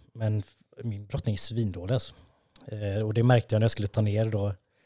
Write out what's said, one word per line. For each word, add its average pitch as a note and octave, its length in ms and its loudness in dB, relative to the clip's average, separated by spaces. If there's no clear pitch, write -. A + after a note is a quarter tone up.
Men G#2+ 240 -2
f-, - 160 -8
min G#2 220 -8
brottning - 280 -4
är G2 40 -6
svindålig G2+ 560 -2
alltså. - 200 -4
Eh, G#2 400 -4
och G#2+ 80 -2
det A#2 80 4
märkte A#2+ 320 6
jag G#2+ 60 6
när A2+ 40 4
jag A2 60 4
skulle G2+ 180 -2
ta - 120 -2
ner G#2+ 240 2
då. G#2 300 -2